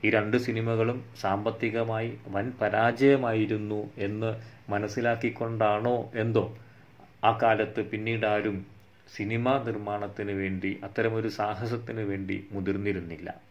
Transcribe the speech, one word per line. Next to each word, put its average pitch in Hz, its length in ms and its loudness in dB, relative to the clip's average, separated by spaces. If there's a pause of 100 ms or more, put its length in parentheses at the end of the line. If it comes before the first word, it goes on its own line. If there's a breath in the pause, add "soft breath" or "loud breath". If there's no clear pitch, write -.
ഈ 107 80 4
രണ്ട് 107 280 4
സിനിമകളും 113 600 0 (220)
സാമ്പത്തികമായി 110 880 -2 (180)
വൻ 104 220 -2
പരാജയമായിരുന്നു 110 1300 2 (180)
എന്ന് 107 320 -2 (380 loud breath)
മനസ്സിലാക്കിക്കൊണ്ടാണോ 113 1300 0 (180)
എന്തോ 110 300 2 (800 loud breath)
ആ 110 80 8
കാലത്ത് 110 500 4
പിന്നീട് 110 440 -2
ആരും 104 320 2 (500)
സിനിമാ 113 460 0 (100)
നിർമ്മാണത്തിന് 104 680 -4
വേണ്ടി, 95 400 -2 (120)
അത്തരമൊരു 110 440 0
സാഹസത്തിന് 113 760 -4
വേണ്ടി 98 340 -4 (160)
മുതിർന്നിരുന്നില്ല. 92 760 -4 (220)